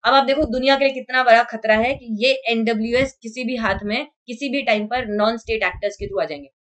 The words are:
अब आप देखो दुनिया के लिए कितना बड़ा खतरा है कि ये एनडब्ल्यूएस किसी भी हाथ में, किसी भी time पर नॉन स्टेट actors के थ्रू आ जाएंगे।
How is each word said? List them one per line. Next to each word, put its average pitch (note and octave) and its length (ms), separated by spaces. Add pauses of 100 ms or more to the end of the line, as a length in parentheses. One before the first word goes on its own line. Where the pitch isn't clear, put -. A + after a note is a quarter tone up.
अब A#3+ 100
आप C#4 100
देखो C#4 200
दुनिया C4 320
के C#4 80
लिए C4+ 100
कितना B3+ 300
बड़ा A#3 180
खतरा A3 320
है A#3 200
कि A#3 320
ये C4+ 60
एनडब्ल्यूएस A#3 880
किसी A#3 220
भी B3 120
हाथ A3 260
में, G#3+ 240 (200)
किसी B3 220
भी C4 140
time G#3+ 240
पर A#3+ 200
नॉन G#3 300
स्टेट A3+ 260
actors F#3+ 340
के G3+ 100
थ्रू F#3+ 120
आ E3+ 60
जाएंगे। C#3+ 240 (140)